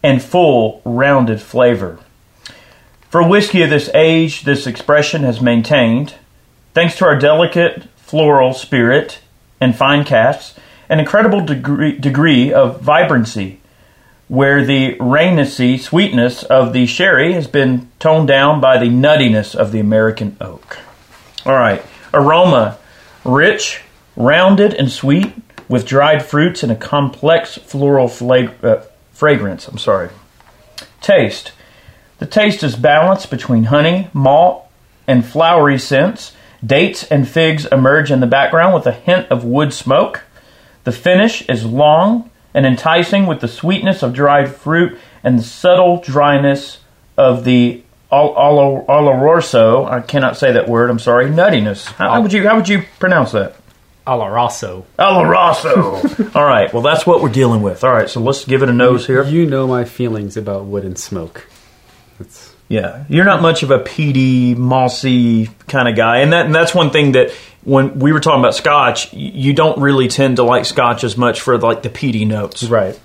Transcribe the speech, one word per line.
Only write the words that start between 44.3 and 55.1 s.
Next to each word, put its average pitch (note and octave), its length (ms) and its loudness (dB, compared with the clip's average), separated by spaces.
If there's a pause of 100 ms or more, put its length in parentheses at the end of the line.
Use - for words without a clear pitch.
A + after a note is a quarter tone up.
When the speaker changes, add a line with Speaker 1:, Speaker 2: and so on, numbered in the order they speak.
Speaker 1:
fruit E3+ 440 -2 (240)
and B2 160 0
the A2+ 40 -4
subtle F3+ 580 2
dryness C#3+ 800 -2 (380)
of B2 260 2
the B2 380 2 (300)
Ol-, D3 260 0
Ol-, C#3 500 2
Oloroso. C3+ 1040 2
I A#2+ 120 -4
cannot C3 360 -2
say C3 140 0
that A#2+ 180 0
word, A#2+ 220 0
I'm A#2 80 -2
sorry. B2 260 0
Nuttiness. C#3+ 600 0
How, - 260 -6
how A#3+ 100 2
would G3+ 120 0
you, G3+ 140 0
how A3 100 2
would F#3 120 -2
you G3 140 0 (160)
pronounce F3 320 0
that? G2 240 -4 (500)
Speaker 2:
Oloroso. G#2+ 800 -4 (160)
Speaker 1:
Oloroso. F3+ 1400 0